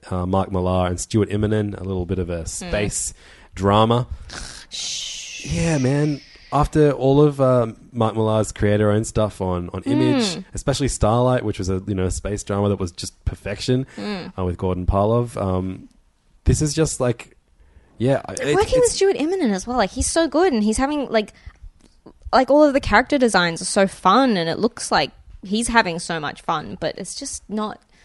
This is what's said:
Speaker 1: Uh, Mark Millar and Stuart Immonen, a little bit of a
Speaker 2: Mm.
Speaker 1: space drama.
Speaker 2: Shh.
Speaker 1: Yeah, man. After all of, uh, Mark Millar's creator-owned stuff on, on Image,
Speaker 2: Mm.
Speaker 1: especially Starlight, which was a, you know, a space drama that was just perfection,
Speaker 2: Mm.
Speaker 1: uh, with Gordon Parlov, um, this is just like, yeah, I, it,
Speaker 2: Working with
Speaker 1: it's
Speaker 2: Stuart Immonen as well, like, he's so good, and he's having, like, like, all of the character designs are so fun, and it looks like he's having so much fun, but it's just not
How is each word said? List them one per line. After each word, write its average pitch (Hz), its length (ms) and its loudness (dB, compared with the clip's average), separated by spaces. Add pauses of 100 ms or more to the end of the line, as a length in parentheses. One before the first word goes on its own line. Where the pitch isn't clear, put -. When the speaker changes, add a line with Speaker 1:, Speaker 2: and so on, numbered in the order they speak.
(100)
Speaker 1:
Uh, 90 160 -2
Mark 95 260 0
Millar 90 360 0
and 90 120 -4
Stuart 104 300 0
Immonen, 104 480 -2
a 90 60 -12
little 92 220 -4
bit 92 120 -4
of 87 120 -4
a 85 120 -6
Speaker 2:
Mm. 78 60 -12
Speaker 1:
space - 640 -4 (400)
drama. 110 520 4 (640)
Speaker 2:
Shh. - 760 -10
Speaker 1:
Yeah, 165 320 0
man. 143 420 0 (320)
After 147 380 4
all 135 320 4
of, 143 180 4
uh, 127 280 4 (240)
Mark 110 240 0
Millar's 110 360 2
creator-owned 104 540 2
stuff 107 340 -2
on, 90 320 -2
on 92 120 -8
Image, 233 520 2
Speaker 2:
Mm. 190 160 -12
Speaker 1:
especially 135 360 -2
Starlight, 123 560 2
which 104 140 -4
was 92 120 -4
a, 92 160 -2
you 104 80 -2
know, 92 100 0
a 90 60 0
space 101 320 -6
drama 101 260 0
that 101 120 0
was 90 120 -4
just - 320 -14
perfection, 127 640 -4 (100)
Speaker 2:
Mm. 202 420 -8
Speaker 1:
uh, 92 60 -2
with 87 140 -2
Gordon 90 260 -2
Parlov, 110 560 0
um, 92 480 -4 (560)
this - 160 2
is 151 140 -2
just 156 260 -2
like, - 360 -4 (640)
yeah, 127 280 2
I, - 60 -10
it, - 220 -2
Speaker 2:
Working 440 260 2
with 494 60 6
Speaker 1:
it's 453 80 0
Speaker 2:
Stuart 392 220 2
Immonen 320 360 0
as 185 140 -4
well, 247 100 -6
like, 202 140 2
he's - 200 -4
so 330 160 2
good, 311 260 2
and 220 120 0
he's 220 120 0
having, 277 320 2
like, 214 240 0 (1000)
like, 247 180 4
all 294 140 8
of 285 80 6
the 269 80 0
character 247 360 2
designs 180 460 2
are 180 40 -6
so 196 200 2
fun, 220 500 2
and 165 120 -2
it 160 100 -4
looks - 320 -4
like 156 220 0 (300)
he's 214 260 -2
having 208 320 2
so 165 180 -6
much - 240 -10
fun, 202 380 -6
but - 180 -6
it's - 160 -12
just - 340 -12
not 214 320 -8 (240)